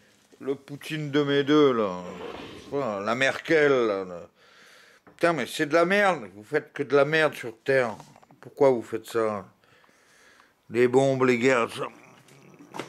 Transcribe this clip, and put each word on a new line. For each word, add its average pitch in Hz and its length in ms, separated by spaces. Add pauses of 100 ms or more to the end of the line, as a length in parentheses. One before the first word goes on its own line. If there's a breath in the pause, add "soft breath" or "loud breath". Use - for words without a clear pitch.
(420 soft breath)
Le 135 140
Poutine 147 560
de 147 120
mes 143 200
deux, 147 280
là. 101 300 (680)
Voilà, 123 300
la 107 160
Merkel, 143 560
là, 110 320
là. 87 240 (800 soft breath)
Putain, - 260
mais 135 140
c'est 156 220
de 143 60
la 170 120
merde. 185 500
Vous 104 80
faites 143 300
que 147 100
de 123 100
la 143 120
merde 151 280
sur 117 300
Terre. 127 320 (460)
Pourquoi - 300
vous 117 100
faites - 240
ça ? 107 400 (1200 soft breath)
Les 120 200
bombes, 131 340
les 127 140
guerres, 117 340
ça. 135 160 (1000)